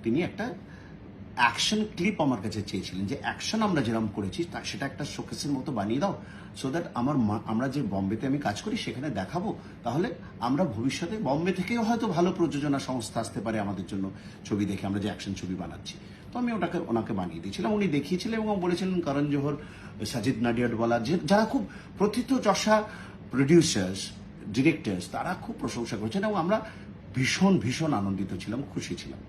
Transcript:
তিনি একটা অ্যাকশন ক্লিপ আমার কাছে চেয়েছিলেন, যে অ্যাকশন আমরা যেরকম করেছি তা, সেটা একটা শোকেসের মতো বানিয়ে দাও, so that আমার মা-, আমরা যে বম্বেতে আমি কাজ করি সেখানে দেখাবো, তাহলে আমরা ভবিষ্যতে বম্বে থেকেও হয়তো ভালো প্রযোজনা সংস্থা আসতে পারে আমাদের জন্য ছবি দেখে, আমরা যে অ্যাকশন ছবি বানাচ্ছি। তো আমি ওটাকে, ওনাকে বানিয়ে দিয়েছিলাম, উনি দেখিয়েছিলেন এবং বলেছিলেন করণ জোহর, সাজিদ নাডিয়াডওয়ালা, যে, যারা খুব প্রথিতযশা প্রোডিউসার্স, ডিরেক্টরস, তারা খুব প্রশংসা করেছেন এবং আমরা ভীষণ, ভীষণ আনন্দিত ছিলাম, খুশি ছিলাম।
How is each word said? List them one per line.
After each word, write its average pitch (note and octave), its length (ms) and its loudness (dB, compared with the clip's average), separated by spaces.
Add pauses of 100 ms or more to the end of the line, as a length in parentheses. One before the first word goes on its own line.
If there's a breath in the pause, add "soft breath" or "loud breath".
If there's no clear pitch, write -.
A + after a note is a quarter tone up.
তিনি A#2 180 2
একটা - 320 -4 (800 loud breath)
অ্যাকশন G#3 500 4 (100)
ক্লিপ F#3 260 2
আমার C3 220 4
কাছে G#2+ 180 -2
চেয়েছিলেন, F#2+ 440 -4
যে G2+ 160 -2
অ্যাকশন A#2 400 -2
আমরা F#3 200 4
যেরকম A2 340 2
করেছি G2+ 280 -2
তা, A#2+ 200 -6
সেটা A2 220 -4
একটা C#3+ 200 -6
শোকেসের - 460 -6
মতো C3 200 -2
বানিয়ে A2 280 0
দাও, G3 220 0 (400 loud breath)
so C3+ 80 -2
that D#3+ 120 0 (120)
আমার C3+ 240 2
মা-, A2 280 4
আমরা A2 220 0
যে C#3 220 -2
বম্বেতে G2 380 0
আমি C#3 100 2
কাজ G#2 240 -2
করি G#3+ 160 -2
সেখানে C3 320 -4
দেখাবো, D3 460 -2 (280 loud breath)
তাহলে C#3+ 320 0 (240 loud breath)
আমরা C3+ 240 2
ভবিষ্যতে C3 600 0
বম্বে D#3+ 280 2
থেকেও A3+ 300 0
হয়তো A3+ 260 2
ভালো F3 240 4
প্রযোজনা C#3+ 480 2
সংস্থা A#2+ 420 -4
আসতে A2 200 -4
পারে A2 180 0
আমাদের G2 280 -2
জন্য F#2+ 240 -2 (340 loud breath)
ছবি G#2 200 2
দেখে, G2 220 -2
আমরা G2+ 120 0
যে G2 80 0
অ্যাকশন G2 260 -4
ছবি F#2 220 -4
বানাচ্ছি। - 420 -8 (360 loud breath)
তো B3 60 -4
আমি A#3+ 120 0
ওটাকে, F3+ 260 0 (100)
ওনাকে A#2+ 260 0
বানিয়ে F2 280 -4
দিয়েছিলাম, F#3 320 -2
উনি G3+ 140 4
দেখিয়েছিলেন F3+ 560 0
এবং G#3 160 0
বলেছিলেন F3+ 420 2
করণ D3 300 2
জোহর, C#3+ 240 2 (500 loud breath)
সাজিদ A2+ 360 0
নাডিয়াডওয়ালা, A#2 580 2
যে, C#3+ 260 2
যারা G3+ 200 6
খুব A3 220 0 (300 loud breath)
প্রথিতযশা G#3+ 840 4 (480 loud breath)
প্রোডিউসার্স, B2+ 800 6 (420)
ডিরেক্টরস, A#2 580 2
তারা D3+ 300 -2
খুব - 180 -8
প্রশংসা A#2 380 -4
করেছেন A2+ 260 0
এবং G#3+ 120 0
আমরা F#3+ 300 2 (500 loud breath)
ভীষণ, E3 440 6
ভীষণ B2+ 340 0
আনন্দিত G2 460 0
ছিলাম, B2 240 -4 (100)
খুশি - 220 -4
ছিলাম। - 340 -10